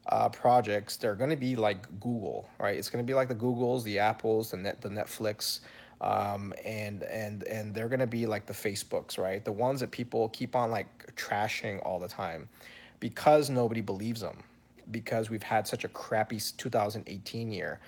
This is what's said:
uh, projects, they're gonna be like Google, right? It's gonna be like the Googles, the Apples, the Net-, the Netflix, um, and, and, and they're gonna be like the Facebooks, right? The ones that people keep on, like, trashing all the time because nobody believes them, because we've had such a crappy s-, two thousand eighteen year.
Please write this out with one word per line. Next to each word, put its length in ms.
uh, 200
projects, 680
they're 180
gonna 220
be 200
like 260
Google, 480
right? 180
It's 120
gonna 160
be 100
like 140
the 60
Googles, 500
the 140
Apples, 520
the 60
Net-, 240
the 80
Netflix, 720
um, 540
and, 380
and, 420
and 300
they're 140
gonna 180
be 200
like 200
the 80
Facebooks, 640
right? 260
The 80
ones 280
that 100
people 400
keep 260
on, 140
like, 460
trashing 680
all 140
the 100
time 400
because 500
nobody 300
believes 400
them, 180
because 380
we've 140
had 240
such 180
a 40
crappy 480
s-, 160
two 180
thousand 360
eighteen 460
year. 360